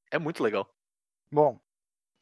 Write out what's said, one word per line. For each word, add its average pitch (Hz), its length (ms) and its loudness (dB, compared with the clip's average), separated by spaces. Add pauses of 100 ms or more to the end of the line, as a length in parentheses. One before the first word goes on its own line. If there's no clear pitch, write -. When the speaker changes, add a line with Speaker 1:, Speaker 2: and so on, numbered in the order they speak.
Speaker 1:
É - 80 -4
muito 170 260 -4
legal. 202 260 -2 (640)
Speaker 2:
Bom, 147 260 2 (640)